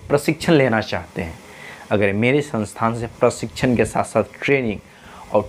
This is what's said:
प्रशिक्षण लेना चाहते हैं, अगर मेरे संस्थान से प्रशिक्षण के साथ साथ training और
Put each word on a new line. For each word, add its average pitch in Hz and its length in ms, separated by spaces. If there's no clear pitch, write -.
प्रशिक्षण 147 440
लेना 127 300
चाहते 90 400
हैं, 82 160
अगर 101 240
मेरे 123 280
संस्थान 113 520
से 117 120
प्रशिक्षण 123 560
के 110 80
साथ 110 200
साथ - 380
training 127 380
और 127 160